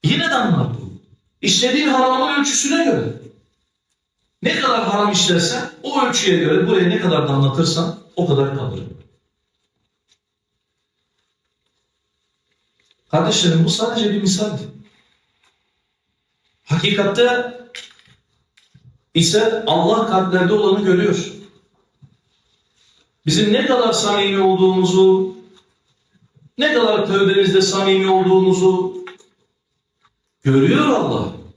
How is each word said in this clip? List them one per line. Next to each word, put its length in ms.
Yine 260
damlar 380
bu. 240
İşlediğin 460
haramın 520
ölçüsüne 440
göre. 280
Ne 180
kadar 240
haram 280
işlersen 580
o 240
ölçüye 320
göre 300
buraya 200
ne 120
kadar 280
damlatırsan 720
o 100
kadar 320
kalır. 220
Kardeşlerim, 540
bu 60
sadece 420
bir 100
misaldi. 400
Hakikatte 920
ise 520
Allah 400
kalplerde 460
olanı 320
görüyor. 480
Bizim 260
ne 140
kadar 260
samimi 500
olduğumuzu, 960
ne 160
kadar 320
tövbemizde 560
samimi 480
olduğumuzu 920
görüyor 460
Allah. 400